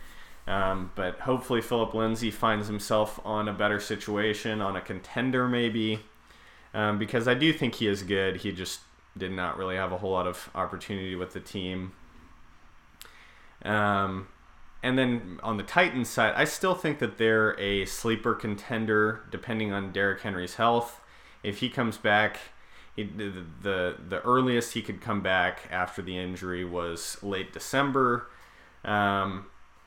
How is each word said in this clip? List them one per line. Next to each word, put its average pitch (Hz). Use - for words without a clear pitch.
Um, 95
but 90
hopefully 123
Phillip 113
Lindsay 110
finds 107
himself 107
on 107
a 101
better 104
situation, 107
on 98
a 90
contender 123
maybe, 113
um, 107
because 113
I 123
do 151
think 135
he 110
is 98
good. 95
He 98
just 90
did 95
not 90
really 92
have 92
a 90
whole 95
lot 90
of -
opportunity 95
with 90
the 95
team. 92
Um, 98
and 127
then 117
on 110
the 98
Titans 131
side, 110
I 147
still 180
think 151
that 101
they're 110
a 98
sleeper 113
contender 107
depending 110
on 98
Derrick 98
Henry's 90
health. 117
If 101
he 123
comes 117
back, 104
he, 110
the, 95
the, 92
the 92
earliest 123
he 113
could 101
come 101
back 92
after 90
the 90
injury 90
was 87
late 95
December. 131
Um, 101